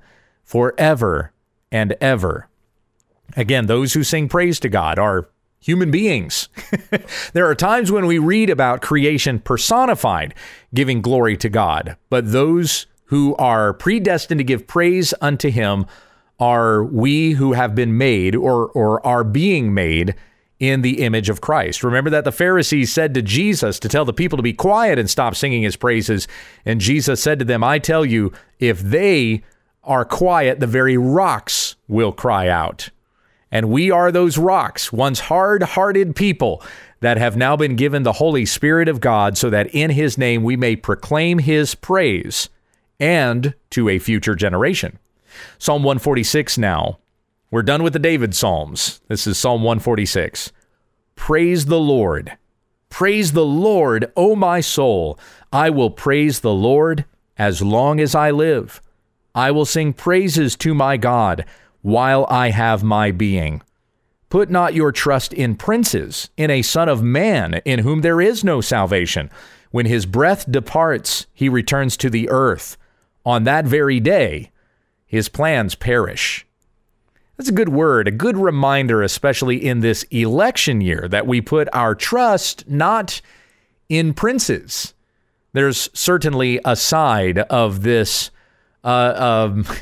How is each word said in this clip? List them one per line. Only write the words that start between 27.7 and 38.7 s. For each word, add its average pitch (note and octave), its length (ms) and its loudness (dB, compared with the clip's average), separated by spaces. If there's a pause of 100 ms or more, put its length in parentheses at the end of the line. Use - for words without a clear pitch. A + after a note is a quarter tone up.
tell D#3+ 260 0
you, A2 280 0 (280)
if A2+ 200 0
they B2 640 2 (400)
are C3 220 0
quiet, D3+ 560 0
the C3 60 -2
very C3 300 2
rocks C3 800 0 (120)
will G#2+ 240 0
cry G2 360 0
out." E2+ 420 -2 (600)
And A2+ 200 0
we E3 200 2
are F3 200 4
those F3 280 2
rocks, F3 540 0
once B2+ 280 0
hard-hearted F#3+ 960 0
people C#3 440 0 (400)
that A#2 180 0
have A2+ 180 0
now B2+ 180 2
been D3 220 0
given C#3 260 0
the A#2+ 120 2
Holy D3 320 0
Spirit D#3+ 420 2